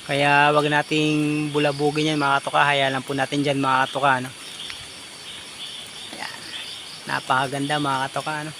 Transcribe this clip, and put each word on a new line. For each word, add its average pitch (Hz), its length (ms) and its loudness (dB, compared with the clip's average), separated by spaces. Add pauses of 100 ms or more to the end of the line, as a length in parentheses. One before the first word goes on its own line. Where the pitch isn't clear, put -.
Kaya 143 480 6
wag 147 160 4
nating 151 800 2
bulabugin 147 640 2
yan, 151 80 0
mga 139 240 2
katoka. 151 160 2
Hayaan 143 320 4
lang 135 80 -2
po 139 160 -6
natin 139 240 0
dyan, 139 160 0
mga 135 320 2
katoka, 135 320 2
ano. 127 80 -6 (1800)
Ayan. - 280 -10 (680)
Napakaganda, 139 720 0
mga 135 240 0
katoka, 139 280 -4 (120)
ano. 151 160 -10